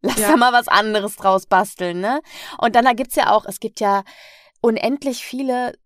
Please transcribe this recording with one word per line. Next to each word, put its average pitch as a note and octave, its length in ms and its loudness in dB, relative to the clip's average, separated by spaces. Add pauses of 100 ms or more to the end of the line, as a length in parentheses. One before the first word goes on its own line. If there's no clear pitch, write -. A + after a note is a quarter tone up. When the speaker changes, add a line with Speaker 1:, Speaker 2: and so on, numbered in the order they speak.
Speaker 1:
Lass B3 180 -2
Speaker 2:
Ja. G#3 100 2
Speaker 1:
da G#3+ 60 6
mal B3 160 4
was A#3+ 160 2
anderes G#3+ 480 0
draus F#3+ 300 0
basteln, F3+ 540 0
ne? A#3+ 200 -2 (380)
Und A#3 180 2
dann, A#3+ 80 4
da C4 80 4
gibt's A#3+ 240 -4
ja - 160 2
auch, G#3+ 140 2
es - 120 -10
gibt - 220 -10
ja G3 240 0 (560)
unendlich B3 640 -2
viele B3 500 -4 (120)